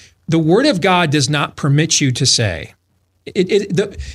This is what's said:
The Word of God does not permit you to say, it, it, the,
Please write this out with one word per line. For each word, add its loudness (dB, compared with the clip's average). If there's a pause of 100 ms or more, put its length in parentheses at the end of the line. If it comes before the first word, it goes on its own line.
(280)
The 2
Word 2
of 0
God 2
does 0
not -4
permit 0
you 2
to -2
say, -2 (520)
it, -2
it, 0
the, -2 (160)